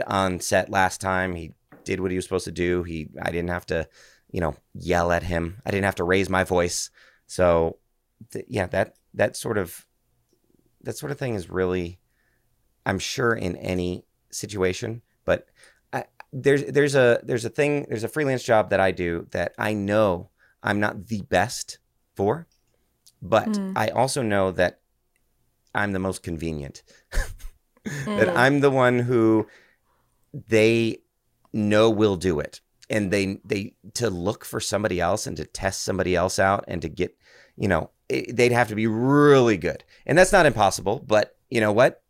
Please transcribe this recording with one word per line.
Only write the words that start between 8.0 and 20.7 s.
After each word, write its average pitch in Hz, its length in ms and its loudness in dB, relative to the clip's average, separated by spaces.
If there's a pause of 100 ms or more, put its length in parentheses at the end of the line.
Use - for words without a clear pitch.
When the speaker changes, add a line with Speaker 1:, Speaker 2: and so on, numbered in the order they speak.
Speaker 1:
th-, - 160 -10
yeah, 101 200 -4
that, - 280 -2 (200)
that 110 200 0
sort 110 220 -6
of, 90 280 -8 (1000)
that 117 140 -10
sort 143 140 -10
of 139 80 -10
thing 127 160 -6
is 87 140 -8
really, 90 500 -4 (840)
I'm 95 140 -2
sure, 120 340 -2
in 95 240 -4
any 90 480 -6 (260)
situation, 101 680 -6 (240)
but - 220 -2 (440)
I, 127 140 -8 (260)
there's, 139 340 2
there's 139 300 0
a, 123 280 6
there's 120 220 -2
a 117 40 -4
thing, 147 400 0
there's 110 140 -6
a 113 40 -4
freelance 135 360 -2
job 107 260 4
that 98 100 2
I 95 120 2
do 85 400 -4
that 87 260 -4
I 107 160 -2
know 101 560 0 (320)
I'm 104 180 0